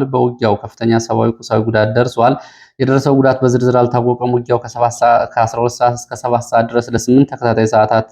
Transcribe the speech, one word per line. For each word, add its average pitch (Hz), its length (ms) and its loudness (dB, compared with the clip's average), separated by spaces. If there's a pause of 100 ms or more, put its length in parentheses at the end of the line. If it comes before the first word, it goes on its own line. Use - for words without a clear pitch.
በውጊያው 123 500 -2
ከፍተኛ 113 440 -2
ሰብአዊ፣ 113 340 -2
ቁሳዊ 110 280 -4
ጉዳት 110 300 0
ደርሷል። 120 420 0 (440)
የደረሰው 135 360 0
ጉዳት 135 240 2
በዝርዝር 127 380 2
አልታወቀም። 123 560 0
ውጊያው 120 280 0
ከሰባት 120 340 -2
ሰዓት፣ 120 340 2
ከአስራ 113 300 -2
ሁለት 120 160 -2
ሰዓት 123 200 0
እስከ - 220 -14
ሰባት 120 280 -2
ሰዓት 117 220 0
ድረስ 117 220 -2
ለስምንት 123 400 2
ተከታታይ 113 400 0
ሰዓታት 110 440 2